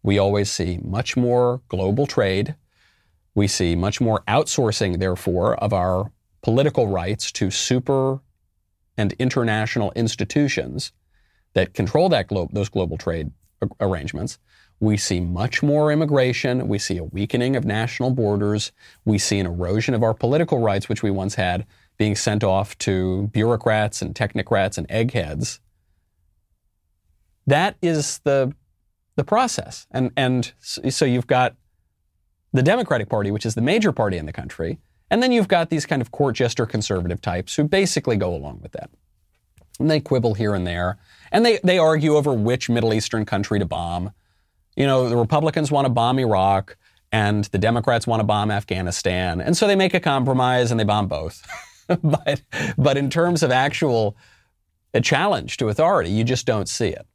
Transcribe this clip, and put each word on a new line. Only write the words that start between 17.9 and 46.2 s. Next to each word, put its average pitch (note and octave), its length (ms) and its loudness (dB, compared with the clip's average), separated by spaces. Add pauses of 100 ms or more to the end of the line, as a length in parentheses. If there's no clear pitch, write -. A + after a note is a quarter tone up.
borders. G#2 640 0 (320)
We G#2+ 140 2
see G2+ 200 0
an F#2+ 80 0
erosion F2+ 480 -2
of A2 80 2
our A2+ 120 2
political D3 440 0
rights, G2+ 300 0
which G#2+ 140 -2
we G#2 80 2
once F#2+ 240 -2
had, F2+ 320 -2 (320)
being G#2 160 2
sent G#2 300 0
off G2 340 0
to F#2 540 0
bureaucrats A2 680 0
and - 140 -6
technocrats G2+ 640 0
and D#2 120 -6
eggheads. F#2+ 680 -2 (1900)
That D3+ 360 2
is D#3+ 380 0
the, C#3 340 2 (640)
the C3+ 80 0
process. - 680 -2
And, B2+ 260 0
and B2+ 360 0 (100)
s-, - 320 -4
so - 100 2
you've B2 220 2
got B2 280 2 (1000)
the C3 100 4
Democratic D#3 460 2
Party, G2+ 220 0
which G#2+ 160 -4
is A2 80 -2
the A2+ 80 -2
major F#3+ 300 2
party G2 260 -2
in D#2 80 -8
the D2 60 -10
country, E2 460 -8 (320)
and A#3+ 120 2
then B3+ 80 2
you've A3+ 180 2
got E3+ 220 2
these D#3 140 -2
kind C#3 160 -2
of A#2 100 -6
court C3+ 260 0
jester A#2 280 0
conservative F#2 560 -2
types - 340 -6
who D3 100 2
basically D#3+ 520 0
go F2+ 180 0
along C#2+ 280 -10
with - 100 -18
that. - 180 -14 (880)
And D#3 120 0
they D#3 100 2
quibble A#2 340 0
here G#2 200 0
and F2+ 120 -2
there, F2 320 -2 (340)
and A3+ 120 4
they, A3+ 180 2
they F#3 160 4
argue D#3 380 4
over C#3+ 160 2
which A#2+ 380 0
Middle A2+ 240 2
Eastern A2 320 -2
country G2+ 320 -2
to G2 80 0
bomb. F2 460 -6 (600)
You C#3 120 2
know, B2+ 220 2
the A#2 80 2
Republicans D3+ 540 2
want C#3 140 2
to B2+ 60 2
bomb A#2+ 280 2
Iraq, G2 580 2 (360)